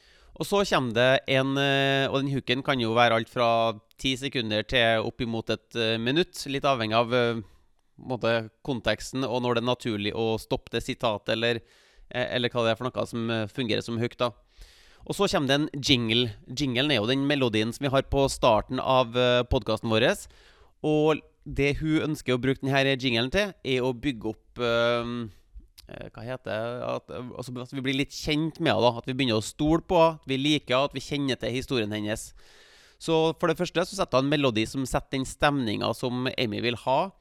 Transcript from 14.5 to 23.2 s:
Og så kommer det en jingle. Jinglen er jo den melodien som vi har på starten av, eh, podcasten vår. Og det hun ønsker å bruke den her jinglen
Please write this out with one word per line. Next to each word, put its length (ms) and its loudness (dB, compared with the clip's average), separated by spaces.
Og 60 -4
så 160 2
kommer 160 2
det 80 4
en 260 -2
jingle. 520 2
Jinglen 380 0
er 60 2
jo 100 2
den 220 0
melodien 440 0
som 120 -8
vi 100 0
har 80 2
på 260 0
starten 520 2
av, 360 2
eh, 280 4
podcasten 440 -2
vår. 380 2
Og 380 2
det 320 0
hun 320 0
ønsker 240 -2
å 60 0
bruke 200 0
den 140 -2
her 100 4
jinglen 340 0